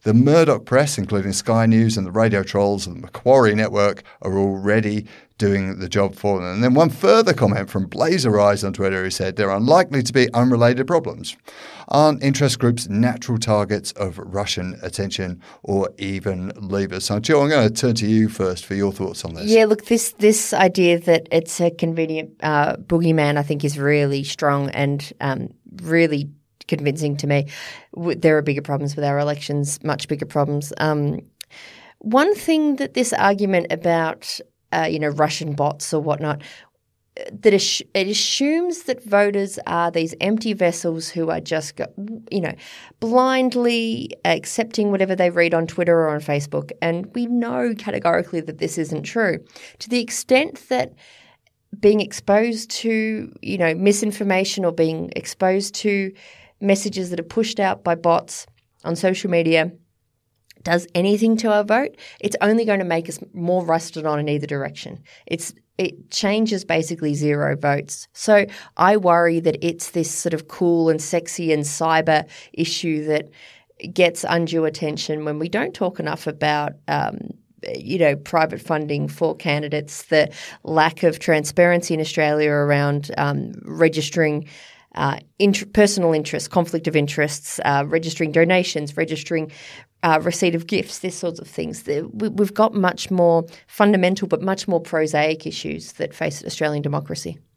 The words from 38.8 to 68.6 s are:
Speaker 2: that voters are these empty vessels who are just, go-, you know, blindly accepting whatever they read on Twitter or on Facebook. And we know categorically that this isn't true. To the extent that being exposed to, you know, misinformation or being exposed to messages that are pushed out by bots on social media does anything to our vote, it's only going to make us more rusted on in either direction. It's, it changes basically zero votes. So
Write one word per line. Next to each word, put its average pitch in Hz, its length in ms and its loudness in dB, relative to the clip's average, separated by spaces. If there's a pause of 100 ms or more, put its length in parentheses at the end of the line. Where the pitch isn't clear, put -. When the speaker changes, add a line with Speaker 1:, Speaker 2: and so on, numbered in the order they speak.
Speaker 2:
that 247 200 -6
voters 202 600 2
are 170 240 0
these 165 300 -2
empty 220 320 0
vessels 170 580 -2
who 165 200 -2
are 160 100 -2
just, 156 360 -6
go-, - 160 -8 (380)
you 202 100 -2
know, 156 140 -6 (440)
blindly 240 1120 0 (140)
accepting 208 640 -2
whatever 190 240 0
they 180 160 4
read 170 240 2
on 165 120 2
Twitter 170 300 2
or 165 120 4
on 147 120 -2
Facebook. 147 520 -4 (100)
And 170 320 -2
we 240 120 -4
know 240 520 -2
categorically 175 600 -2
that 156 180 -12
this 165 200 -4
isn't 151 260 -4
true. 190 340 -2 (400)
To - 100 -16
the 240 120 0
extent - 720 -2
that - 240 -2 (840)
being 214 220 6
exposed 220 720 0 (120)
to, 220 500 -2 (100)
you 190 160 -6
know, 165 160 2
misinformation 196 880 0
or 170 80 2
being 165 420 0
exposed 190 600 -2
to 196 360 -2 (480)
messages 196 500 0
that 180 100 -4
are - 40 -8
pushed 220 360 -2
out 190 240 0
by 175 100 2
bots 170 520 0 (380)
on 165 120 -4
social 185 340 -2
media 165 400 2 (920)
does 175 320 2
anything 208 420 4
to 220 160 0
our 208 100 4
vote, 226 320 0 (260)
it's 208 200 -4
only 220 240 2
going 208 140 2
to 190 60 -2
make 170 240 -2
us - 100 -12 (160)
more 175 300 0
rusted 165 420 -2
on 151 120 0
in 147 120 -2
either 147 160 -2
direction. 143 520 -8 (280)
It's, - 260 -8 (240)
it - 340 -8
changes 214 540 -2
basically 160 480 -2
zero 147 420 0
votes. 143 600 -4
So 208 320 4 (320)